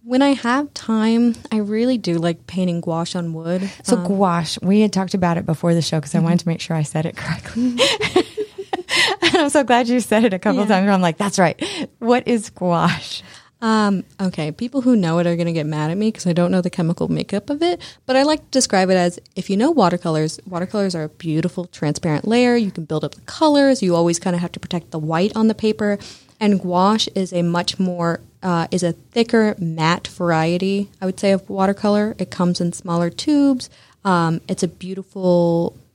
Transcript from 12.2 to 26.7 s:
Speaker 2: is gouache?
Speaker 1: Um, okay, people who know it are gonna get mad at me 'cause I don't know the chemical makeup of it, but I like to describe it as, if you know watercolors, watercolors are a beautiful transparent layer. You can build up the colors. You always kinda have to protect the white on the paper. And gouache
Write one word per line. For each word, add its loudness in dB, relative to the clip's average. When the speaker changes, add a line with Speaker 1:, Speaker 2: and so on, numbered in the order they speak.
Speaker 2:
is -2
gouache? -2
Speaker 1:
Um, 0
okay, -4
people -6
who 4
know 2
it 0
are 2
gonna -2
get -2
mad -2
at -2
me 0
'cause -6
I 2
don't 2
know 2
the -2
chemical -2
makeup -4
of -2
it, 0
but 0
I 4
like 0
to -20
describe 2
it 4
as, 0
if -8
you 0
know 2
watercolors, 0
watercolors -4
are -4
a -8
beautiful -4
transparent -2
layer. 2
You 0
can -10
build -4
up -8
the -20
colors. 4
You 2
always 2
kinda -2
have -4
to -12
protect -8
the -6
white 0
on 2
the 2
paper. 0
And 2
gouache 2